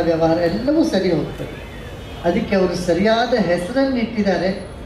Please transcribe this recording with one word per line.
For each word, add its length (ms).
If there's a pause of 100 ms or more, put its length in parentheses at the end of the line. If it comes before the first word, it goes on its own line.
ವ್ಯವಹಾರ 360
ಎಲ್ಲವೂ 460
ಸರಿ 280
ಹೋಗ್ತದೆ. 580 (540)
ಅದಕ್ಕೆ 320
ಅವರು 180
ಸರಿಯಾದ 600
ಹೆಸರನ್ನು 600
ಇಟ್ಟಿದ್ದಾರೆ, 720 (180)